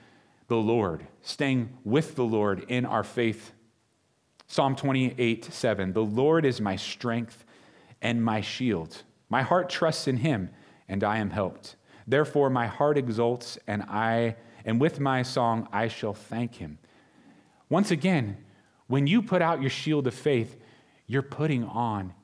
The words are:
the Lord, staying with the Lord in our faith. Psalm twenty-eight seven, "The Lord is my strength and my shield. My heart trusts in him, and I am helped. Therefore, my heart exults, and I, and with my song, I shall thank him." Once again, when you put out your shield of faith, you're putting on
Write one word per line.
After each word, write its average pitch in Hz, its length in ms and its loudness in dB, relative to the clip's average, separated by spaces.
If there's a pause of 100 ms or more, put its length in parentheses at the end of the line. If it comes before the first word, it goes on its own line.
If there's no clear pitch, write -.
(480)
the 117 100 2
Lord, 107 500 2 (140)
staying 131 640 -2
with 143 320 0
the 123 100 0
Lord 104 420 2
in 123 180 0
our 110 180 0
faith. 113 500 -2 (920)
Psalm 135 280 0
twenty-eight 127 680 0
seven, 98 480 -2
"The 110 100 2
Lord 139 420 2
is 123 140 0
my 98 160 -2
strength 117 720 -6 (560)
and 117 220 0
my 110 180 0
shield. 98 640 -4 (260)
My 127 140 2
heart 180 260 2
trusts - 380 -2
in 127 100 2
him, 110 320 0 (380)
and 98 160 -2
I 107 140 2
am 104 120 -2
helped. - 460 -6 (320)
Therefore, 139 420 4
my 123 160 2
heart 147 320 2
exults, 120 600 -2 (100)
and 104 160 -4
I, 113 520 0 (300)
and 117 160 2
with 147 180 2
my 135 220 2
song, 117 500 0
I 110 160 0
shall 107 260 -4
thank 117 420 -8
him." 78 240 -12 (880)
Once 196 220 2
again, 139 520 0 (440)
when 139 200 2
you 214 140 4
put 185 200 2
out 165 200 2
your 135 80 0
shield 147 380 0
of 120 60 -2
faith, 123 440 0 (500)
you're 131 140 0
putting 139 420 -2
on 107 500 -4 (100)